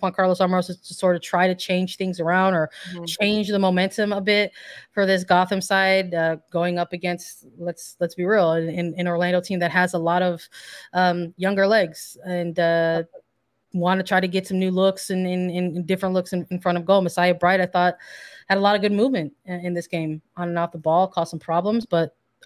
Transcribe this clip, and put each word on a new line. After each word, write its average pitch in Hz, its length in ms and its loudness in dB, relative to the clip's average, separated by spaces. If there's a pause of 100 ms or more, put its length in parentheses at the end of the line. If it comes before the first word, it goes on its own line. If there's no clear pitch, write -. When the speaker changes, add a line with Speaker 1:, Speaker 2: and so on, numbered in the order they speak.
Speaker 1:
Juan 185 120 -2
Carlos 185 280 2
Amorós 185 260 2
to, 180 160 -12
to - 120 -18
sort 180 200 2
of 170 80 -6
try 185 240 2
to 185 80 2
change 185 420 -4
things 185 220 -4
around 185 360 2
or 156 160 0 (200)
Speaker 2:
Mm-hmm. 175 140 -12
Speaker 1:
change 208 440 -2
the 202 100 0
momentum 190 540 2
a 202 80 -2
bit 202 300 2 (400)
for 196 160 0
this 190 160 2
Gotham 185 380 2
side, 190 520 2
uh, 165 260 0 (120)
going 175 260 0
up 175 160 -4
against, 175 540 -8 (100)
let's, 170 440 -12
let's 170 160 -4
be 180 80 -4
real, 185 280 4
an, 165 160 -2
an, 170 300 -4
an 180 80 -2
Orlando 175 340 0
team 180 200 -4
that 170 100 0
has 180 240 2
a 180 40 0
lot 170 240 2
of, 175 200 -2 (500)
um, 175 440 0
younger 196 320 2
legs 196 480 0 (100)
and, 175 320 -4
uh, 165 460 2 (680)
wanna 180 300 0
try 185 180 0
to 185 80 0
get 185 180 -2
some 190 120 -2
new 185 120 0
looks 190 400 0
and, 185 160 -2
and, 180 260 -2
and 175 340 -4
different 185 280 -2
looks 180 180 -2
in, 175 180 -4
in 180 100 -6
front 175 180 0
of 170 60 -8
goal. 190 160 4
Messiah 180 340 2
Bright, 180 260 2
I 180 60 0
thought, 180 300 2 (520)
had 196 100 2
a - 20 0
lot 202 160 4
of 190 60 -2
good 208 100 0
movement 202 400 0 (120)
in, 180 220 -8
in 175 80 -4
this 170 120 -6
game 156 340 -4 (160)
on 175 120 -4
and 170 100 -4
off 170 140 -2
the 165 60 -12
ball, 165 280 2
caused 170 240 -2
some 160 100 -10
problems, 202 460 -2
but 165 300 0 (300)